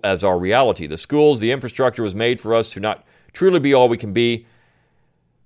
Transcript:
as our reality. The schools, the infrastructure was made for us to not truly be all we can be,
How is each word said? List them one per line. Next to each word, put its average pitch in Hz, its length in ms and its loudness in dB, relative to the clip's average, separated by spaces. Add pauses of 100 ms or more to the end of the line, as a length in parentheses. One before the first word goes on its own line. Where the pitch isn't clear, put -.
as 95 180 -2
our 92 160 2
reality. 98 480 0
The 76 120 -10
schools, 147 420 2
the 113 100 0
infrastructure 127 520 -2
was 98 120 -4
made 113 240 -2
for 110 160 -2
us 113 160 0
to - 100 -14
not 104 240 -6 (280)
truly 180 260 2
be 139 140 0
all 127 160 6
we 117 80 -2
can 104 160 -8
be, 117 340 -2 (1000)